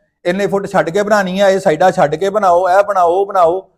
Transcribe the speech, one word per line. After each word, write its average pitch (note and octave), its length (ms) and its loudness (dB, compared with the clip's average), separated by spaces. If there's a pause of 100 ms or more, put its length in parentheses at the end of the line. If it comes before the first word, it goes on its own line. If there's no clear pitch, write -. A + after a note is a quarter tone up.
(240)
ਇੰਨੇ F#3+ 220 -2
ਫੁੱਟ F#3+ 200 -4
ਛੱਡ E3 240 -2
ਕੇ G3+ 120 -2
ਬਣਾਉਣੀ G3+ 380 -2
ਹੈ, G3+ 80 2
ਇਹ F#3+ 120 0
ਸਾਈਡਾਂ F3 300 2
ਛੱਡ F3+ 240 0
ਕੇ G3 160 -2
ਬਣਾਓ, F#3+ 380 0
ਇਹ G3 160 4
ਬਣਾਓ, F#3 280 0
ਉਹ G3 140 0
ਬਣਾਓ। F#3 520 0